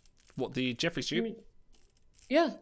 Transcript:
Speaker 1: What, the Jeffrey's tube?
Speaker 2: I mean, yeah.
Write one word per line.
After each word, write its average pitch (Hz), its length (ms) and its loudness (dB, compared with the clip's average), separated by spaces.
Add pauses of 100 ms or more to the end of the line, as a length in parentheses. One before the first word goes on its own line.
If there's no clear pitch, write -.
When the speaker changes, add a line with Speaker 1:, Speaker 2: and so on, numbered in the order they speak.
(360)
Speaker 1:
What, 131 180 -4
the 131 200 0
Jeffrey's 147 340 -2
tube? 156 120 0
Speaker 2:
I 226 40 2
mean, 220 120 -4 (960)
yeah. 302 200 4 (120)